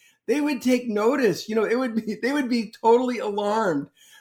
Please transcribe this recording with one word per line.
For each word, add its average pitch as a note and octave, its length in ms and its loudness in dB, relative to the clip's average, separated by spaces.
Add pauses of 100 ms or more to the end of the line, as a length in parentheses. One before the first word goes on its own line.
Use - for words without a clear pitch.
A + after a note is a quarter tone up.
(260)
they C4+ 140 0
would C#4+ 200 -2
take B3 280 0
notice. A3 600 0
You G#3+ 60 -6
know, A3 100 2
it G#3+ 120 0
would B3+ 180 -2
be, A3 260 -4
they B3+ 120 0
would C#4+ 160 -2
be A3+ 240 -2 (100)
totally B3 360 4
alarmed. G3+ 680 -2 (320)